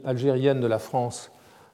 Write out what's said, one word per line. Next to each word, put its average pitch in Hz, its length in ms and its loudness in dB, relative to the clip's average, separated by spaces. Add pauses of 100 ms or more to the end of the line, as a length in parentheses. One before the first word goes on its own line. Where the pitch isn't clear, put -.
algérienne 131 540 2
de 120 80 0
la 110 120 2
France, 120 520 -4 (420)